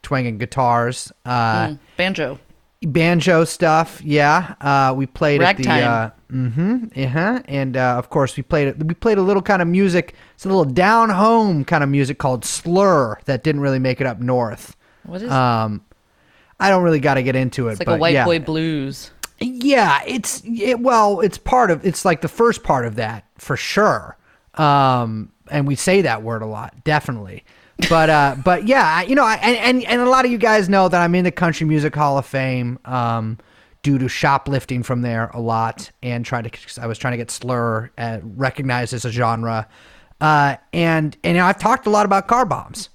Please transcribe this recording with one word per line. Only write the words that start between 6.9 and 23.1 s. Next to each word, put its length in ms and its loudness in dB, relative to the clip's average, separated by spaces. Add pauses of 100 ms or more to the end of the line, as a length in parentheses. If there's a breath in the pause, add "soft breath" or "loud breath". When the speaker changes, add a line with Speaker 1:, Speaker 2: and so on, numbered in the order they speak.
Speaker 1:
uh-huh. 400 -2
And, 320 -4
uh, 200 0
of 120 -6
course, 260 0
we 80 -8
played 260 0
it, 140 -6
we 100 -2
played 240 0
a 40 2
little 200 2
kind 200 0
of 80 0
music, 460 2 (200 soft breath)
it's 80 -20
a 60 -6
little 160 4
down-home 1000 2
kind 200 0
of 60 0
music 280 0
called 260 -2
slur 840 0
that 180 -2
didn't 180 0
really 180 0
make 220 -2
it 60 -2
up 120 -6
north. 560 -2 (280 soft breath)
Speaker 2:
What 180 -12
is 100 -6
Speaker 1:
Um, 500 0 (760 soft breath)
I 100 2
don't 140 4
really 160 2
gotta 240 0
get 140 -2
into 320 -2
it, 40 -4
Speaker 2:
It's 60 -10
like 80 -2
a 40 2
Speaker 1:
but 100 2
Speaker 2:
white 120 2
Speaker 1:
yeah. 120 2
Speaker 2:
boy 140 2
blues. 720 -6 (280)
Speaker 1:
Yeah, 680 2
it's, 400 -6
it, 360 -2
well, 400 2
it's 160 -2
part 340 2
of, 140 -2
it's 200 -2
like 160 2
the 80 -6
first 340 0
part 220 -2
of 120 -8
that, 280 -8 (120)